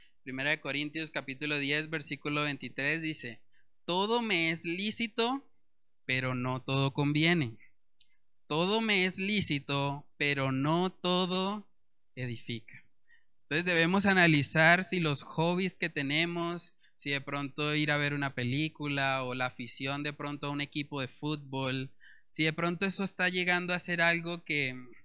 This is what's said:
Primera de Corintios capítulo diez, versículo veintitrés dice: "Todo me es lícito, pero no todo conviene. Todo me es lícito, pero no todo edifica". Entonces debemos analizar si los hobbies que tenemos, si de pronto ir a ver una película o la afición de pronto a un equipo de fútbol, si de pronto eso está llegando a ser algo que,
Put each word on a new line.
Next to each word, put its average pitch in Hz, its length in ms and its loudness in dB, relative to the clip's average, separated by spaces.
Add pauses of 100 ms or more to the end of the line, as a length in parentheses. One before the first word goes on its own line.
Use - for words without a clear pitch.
(240)
Primera 131 260 -4
de 156 100 0
Corintios 147 520 -4
capítulo 143 460 -4
diez, 147 320 0
versículo 147 540 -4
veintitrés 143 580 -2
dice: 151 380 -8 (460)
"Todo 208 360 0
me 170 300 2
es 165 140 -6
lícito, 220 840 -2 (560)
pero 127 300 -2
no 127 260 -4
todo 139 300 0
conviene. 147 640 2 (920)
Todo 180 340 0
me 202 240 4
es 185 140 -2
lícito, 143 840 0 (120)
pero 139 340 2
no 160 400 2
todo 185 800 -2 (460)
edifica". 120 680 -8 (600)
Entonces 160 200 -2
debemos 175 420 4
analizar 170 800 6
si 185 160 -2
los 151 240 0
hobbies 175 520 0
que 175 140 -4
tenemos, 170 840 -2 (240)
si - 140 -6
de 139 100 0
pronto 143 540 -2
ir 151 160 2
a 147 60 2
ver 143 160 0
una 143 220 -4
película 139 880 -2
o 123 120 -6
la 127 100 -2
afición 135 580 -6
de 147 80 -4
pronto 147 360 -8
a - 20 -2
un 143 100 -4
equipo 147 400 -4
de 131 80 -4
fútbol, 135 880 -6 (360)
si - 140 -2
de 160 80 4
pronto 170 340 -2
eso 190 200 -4
está 180 240 -2
llegando 180 440 0
a 175 60 -2
ser 170 220 -2
algo 170 420 2
que, 139 320 -2 (300)